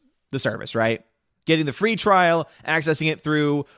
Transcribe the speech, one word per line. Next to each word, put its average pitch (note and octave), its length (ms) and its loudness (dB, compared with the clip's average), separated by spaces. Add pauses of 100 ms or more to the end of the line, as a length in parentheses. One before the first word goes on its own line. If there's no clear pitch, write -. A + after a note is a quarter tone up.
(320)
the C3 80 -4
service, - 340 -6
right? A2+ 320 -2 (400)
Getting D#3+ 200 2
the C3+ 80 -4
free A3 240 0
trial, F3 500 2 (180)
accessing D#3 460 0
it D3+ 80 -6
through D3 460 0 (120)